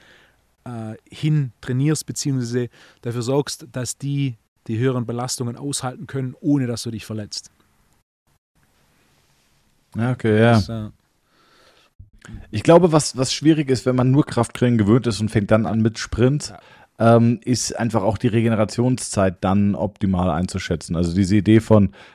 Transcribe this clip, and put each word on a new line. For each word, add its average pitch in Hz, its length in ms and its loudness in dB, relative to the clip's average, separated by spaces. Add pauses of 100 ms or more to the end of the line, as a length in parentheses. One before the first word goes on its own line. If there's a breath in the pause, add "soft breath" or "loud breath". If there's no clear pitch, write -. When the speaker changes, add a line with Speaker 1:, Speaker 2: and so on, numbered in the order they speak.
(640 soft breath)
Speaker 1:
äh, 113 320 -12 (140)
hin 151 500 -2
trainierst, 143 460 -2
beziehungsweise 123 640 -4 (320 soft breath)
dafür 120 220 -6
sorgst, 135 500 -4
dass 127 240 -8
die 139 400 -4 (300)
die 113 100 -4
höheren 123 280 -2
Belastungen 120 520 -6
aushalten 135 500 -8
können, 131 320 -8
ohne 143 280 0
dass 117 160 -6
du 117 80 -8
dich 110 140 -10
verletzt. 107 460 -12 (2500)
Speaker 2:
Ja, 113 160 -2
okay, 110 280 2
ja. 117 140 6
Speaker 1:
Das, 110 160 2
äh 110 200 -10 (1600 loud breath)
Speaker 2:
Ich 107 120 -6
glaube, 170 280 6
was, 147 260 0
was 131 160 -2
schwierig 147 360 2
ist, 127 160 -2
wenn 127 100 2
man 127 160 2
nur 143 140 4
Krafttraining 120 520 0
gewöhnt 110 300 4
ist 101 140 -2
und 107 80 -2
fängt 104 220 0
dann 110 140 2
an 107 160 0
mit 110 180 0
Sprints, 131 500 -2
Speaker 1:
Ja. - 680 0
Speaker 2:
ähm, 117 260 4
ist - 340 -4
einfach 113 260 -2
auch 101 140 0
die - 100 0
Regenerationszeit 110 1160 0
dann 101 320 2
optimal 92 540 -2
einzuschätzen. 87 680 -4
Also 85 200 -2
diese 98 220 2
Idee 104 220 6
von, 104 340 4 (220 loud breath)